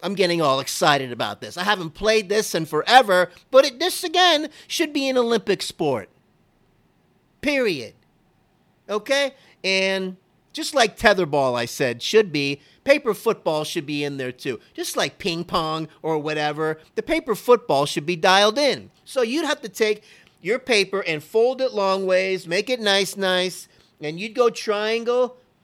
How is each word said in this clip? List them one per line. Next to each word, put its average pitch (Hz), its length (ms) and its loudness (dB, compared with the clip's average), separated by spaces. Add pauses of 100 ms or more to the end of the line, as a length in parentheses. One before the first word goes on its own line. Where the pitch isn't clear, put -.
I'm 190 100 -4
getting 170 280 0
all 135 180 2
excited 139 520 0
about 110 300 -6
this. 107 160 -14
I 180 60 -4
haven't 185 280 -2
played 214 380 0
this 208 240 -2
in 165 120 -2
forever, 185 640 4 (180)
but 269 160 6
it, 262 140 -6
this, 349 240 -2
again, 330 460 2 (180)
should 302 260 -2
be 277 160 0
an 262 80 0
Olympic 226 440 0
sport. 131 480 -4 (1300)
Period. 214 520 -2 (960)
Okay? 269 440 -2 (300)
And 190 540 -2 (400)
just 320 180 -6
like 233 220 2
tetherball, 143 600 2
I 120 80 -2
said, 120 360 -2
should 214 300 2
be, 143 300 -2 (220)
paper 277 300 2
football 165 500 -2
should 151 220 -6
be 147 180 -4
in 143 140 -6
there 127 140 -6
too. 123 280 -8 (140)
Just 339 240 -8
like 175 220 -2
ping 170 240 -4
pong 160 440 -4 (140)
or 156 160 -2
whatever, 151 640 -4 (160)
the 220 80 -4
paper 320 320 -2
football 151 500 2
should 151 200 -4
be 175 100 -2
dialed 196 420 4
in. 190 320 0 (160)
So 262 160 -4
you'd 269 240 -2
have 294 160 -4
to 214 80 -10
take 214 340 -2 (380)
your 208 160 -2
paper 196 480 0
and 156 180 -4
fold 247 380 0
it 247 120 -2
long 196 320 0
ways, 185 420 0
make 190 220 -2
it 254 100 0
nice, 202 360 0
nice, 185 520 -2 (340)
and 156 180 -8
you'd 220 140 -10
go 240 160 4
triangle 233 880 -2 (260)